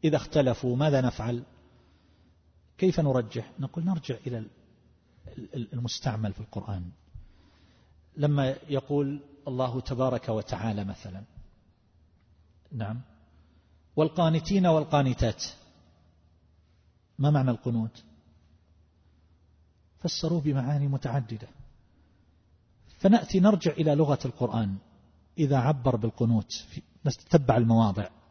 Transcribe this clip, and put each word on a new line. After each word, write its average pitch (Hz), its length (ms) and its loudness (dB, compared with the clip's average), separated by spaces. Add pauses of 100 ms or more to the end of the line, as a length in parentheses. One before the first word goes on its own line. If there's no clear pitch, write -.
إذا 156 120 2
اختلفوا 127 600 0
ماذا 143 240 2
نفعل؟ 120 420 -4 (1300)
كيف 180 220 2
نرجح؟ 123 600 -2
نقول: 160 260 -6
"نرجع 165 300 -4 (120)
إلى 123 100 -6
ال-، 107 120 -10 (880)
ال-، - 360 -12
المستعمل 110 600 -4
في - 60 -14
القرآن". 92 520 -10 (1300)
لما 143 380 2 (140)
يقول 143 520 -2 (260)
الله 127 320 -2
تبارك 123 500 -2
وتعالى 107 540 -4
مثلا، 98 400 -12 (1500)
نعم، 113 300 -8 (920)
"والقانتين 165 720 2
والقانتات"، 139 760 2 (1800)
ما 139 100 2
معنى 135 220 2
القنوت؟ 113 520 -4 (2000)
فسروه 165 420 -4
بمعاني 143 460 0
متعددة، 127 600 -4 (1500)
فنأتي 196 420 4
نرجع 180 320 6
إلى 151 240 2
لغة 147 300 4
القرآن 113 520 -2 (600)
إذا 143 200 2
عبر 127 380 0
بالقنوت، 113 560 0
في، - 300 -14 (240)
نتتبع 131 520 2
المواضع. 113 500 4 (240)